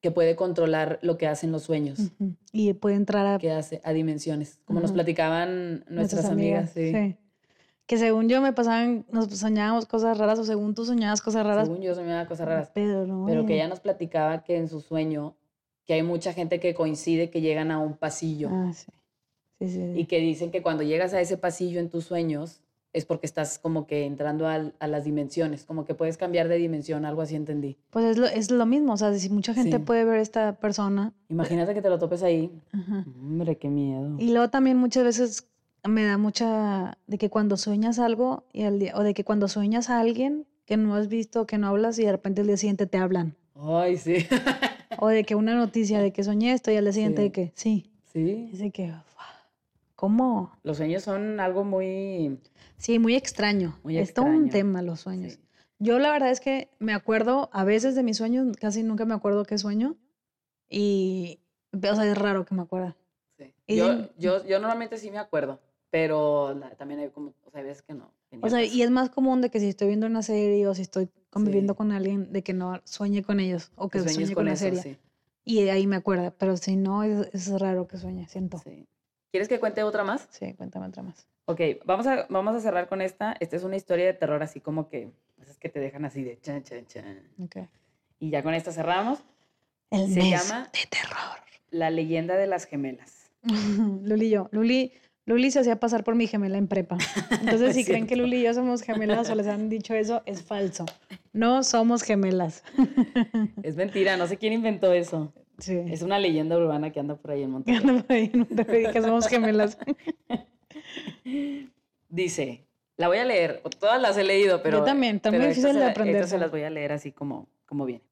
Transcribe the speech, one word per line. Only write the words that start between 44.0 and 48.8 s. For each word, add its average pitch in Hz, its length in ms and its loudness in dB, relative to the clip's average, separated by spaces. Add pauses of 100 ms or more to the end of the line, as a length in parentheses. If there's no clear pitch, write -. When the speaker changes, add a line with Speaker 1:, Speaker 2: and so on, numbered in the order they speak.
Speaker 1:
<laughs> - 680 -2
Speaker 2:
O 214 100 2
de 220 160 4
que 214 120 -2
una 220 180 2
noticia 220 460 2
de 196 120 2
que 196 120 -2
soñé 208 280 2
esto, 247 200 0
y 214 40 4
al 208 80 2
día 202 80 2
siguiente 208 300 2
Speaker 1:
Sí. 202 60 4
Speaker 2:
de 190 40 -2
que, 180 220 -4
sí. 214 360 0 (220)
Speaker 1:
Sí. 202 400 -2
Speaker 2:
Es 185 60 -12
de 202 120 -4
que, 190 180 -6